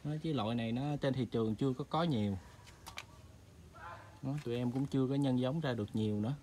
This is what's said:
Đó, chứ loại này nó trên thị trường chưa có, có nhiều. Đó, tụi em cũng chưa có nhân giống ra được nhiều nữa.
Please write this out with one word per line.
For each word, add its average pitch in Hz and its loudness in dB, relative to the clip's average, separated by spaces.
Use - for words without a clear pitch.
Đó, 147 -2
chứ 160 2
loại 117 2
này 113 0
nó 143 0
trên 135 2
thị 123 2
trường 110 2
chưa 135 2
có, 120 -4
có 160 2
nhiều. 107 2
Đó, 135 -4
tụi 120 -2
em 123 0
cũng 135 0
chưa 135 2
có 135 2
nhân 135 4
giống 127 0
ra 143 0
được 110 -2
nhiều 107 2
nữa. 113 0